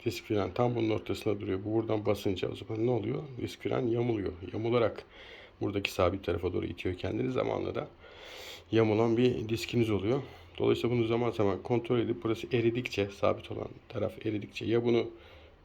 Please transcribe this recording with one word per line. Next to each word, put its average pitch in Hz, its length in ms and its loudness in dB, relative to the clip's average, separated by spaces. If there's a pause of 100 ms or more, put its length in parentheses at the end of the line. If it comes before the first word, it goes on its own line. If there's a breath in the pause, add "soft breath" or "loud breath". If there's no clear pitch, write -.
disk - 200 -4
fren 98 280 0
tam 123 220 2
bunun 113 140 2
ortasında 104 500 -2
duruyor. 101 260 -2
Bu 107 80 -2
buradan 107 320 0
basınca 104 440 0
o - 60 -8
zaman 110 320 -2
ne 127 40 4
oluyor? 127 320 -2 (180)
Disk - 200 -6
fren 123 260 0
yamuluyor. 113 460 0 (200)
Yamularak 113 500 2 (580 loud breath)
buradaki 101 300 -2
sabit 95 340 2
tarafa 90 280 0
doğru 95 120 -2
itiyor 90 320 -4
kendini. 110 340 -2
Zamanla 107 440 -2
da - 120 -4 (840 loud breath)
yamulan 113 460 4
bir 120 320 2
diskiniz 113 400 2
oluyor. 107 320 0 (360 loud breath)
Dolayısıyla 117 380 2
bunu 117 120 4
zaman 117 240 2
zaman 98 320 2
kontrol 120 360 2
edip 110 240 0
burası 110 280 -2
eridikçe, 117 580 2
sabit 101 420 0
olan 107 180 -6 (200)
taraf - 360 -4
eridikçe 104 400 -4
ya 117 200 2
bunu 117 220 4 (580 loud breath)